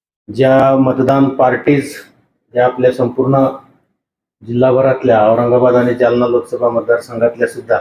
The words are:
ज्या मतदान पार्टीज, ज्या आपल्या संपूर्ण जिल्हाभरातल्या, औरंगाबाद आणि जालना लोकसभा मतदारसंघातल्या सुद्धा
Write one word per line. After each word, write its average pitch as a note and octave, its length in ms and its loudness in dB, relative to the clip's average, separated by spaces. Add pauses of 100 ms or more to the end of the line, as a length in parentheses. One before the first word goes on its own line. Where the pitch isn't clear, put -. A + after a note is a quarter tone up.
(340)
ज्या C3+ 420 2
मतदान C3 480 0
पार्टीज, C3 680 0 (580)
ज्या B2 120 0
आपल्या B2+ 280 0
संपूर्ण C3 540 0 (1000)
जिल्हाभरातल्या, B2 840 2
औरंगाबाद A#2+ 420 2
आणि B2 200 0
जालना A#2+ 320 0
लोकसभा A#2+ 420 -2
मतदारसंघातल्या A#2 800 -2
सुद्धा A#2 320 -4